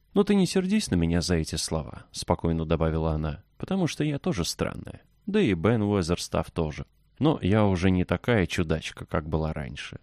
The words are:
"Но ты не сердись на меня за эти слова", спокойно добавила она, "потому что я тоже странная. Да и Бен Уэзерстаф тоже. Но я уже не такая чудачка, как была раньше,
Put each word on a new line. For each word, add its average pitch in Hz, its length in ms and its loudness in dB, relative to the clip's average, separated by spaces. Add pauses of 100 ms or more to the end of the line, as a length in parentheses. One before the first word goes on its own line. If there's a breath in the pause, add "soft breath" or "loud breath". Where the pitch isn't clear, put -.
(140)
"Но 202 100 6
ты 208 100 2
не 190 120 4
сердись 196 440 0
на - 40 2
меня 85 260 2
за 87 160 2
эти 80 200 -2
слова", - 560 -6
спокойно 82 520 -2
добавила 80 480 0
она, 78 300 -4 (140)
"потому 185 320 -2
что - 160 -4
я 147 140 -2
тоже 95 260 -2
странная. - 580 -8 (240)
Да 208 140 2
и 120 140 4
Бен 104 280 2
Уэзерстаф 87 720 0
тоже. 76 340 -4 (320)
Но 143 240 2
я 107 240 4
уже 95 240 2
не 90 140 2
такая 95 420 0
чудачка, - 580 -4
как 80 240 -4
была 78 240 -2
раньше, - 500 -12